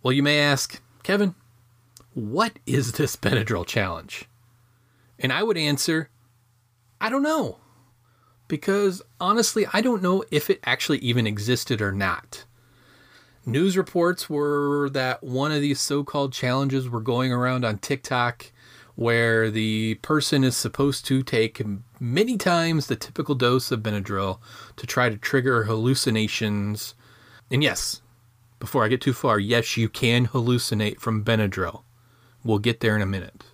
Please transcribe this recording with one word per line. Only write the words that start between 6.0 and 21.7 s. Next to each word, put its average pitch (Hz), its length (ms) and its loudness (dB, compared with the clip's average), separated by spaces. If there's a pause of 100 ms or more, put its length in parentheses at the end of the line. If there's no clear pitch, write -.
"I 220 80 0
don't 277 140 0
know." 302 340 -2 (880)
Because 196 540 0 (180)
honestly, 214 540 2
I 208 80 4
don't 226 220 0
know 185 280 2
if 151 200 0
it - 120 2
actually 131 360 0
even 120 280 2
existed 107 540 -2
or 101 100 0
not. 98 540 -4 (1000)
News 170 300 2
reports 175 540 0
were 143 600 0
that 131 320 -2
one 139 280 -2
of 147 100 0
these 143 180 0
so-called 143 520 -2
challenges 131 560 0
were 117 140 -4
going 123 320 0
around 123 320 0
on 107 140 -2
TikTok 123 720 -4 (440)
where 117 540 2
the 110 460 0
person 147 480 0
is 127 140 2
supposed - 480 -2
to 135 180 0
take 113 380 0
m-, 104 240 -6 (160)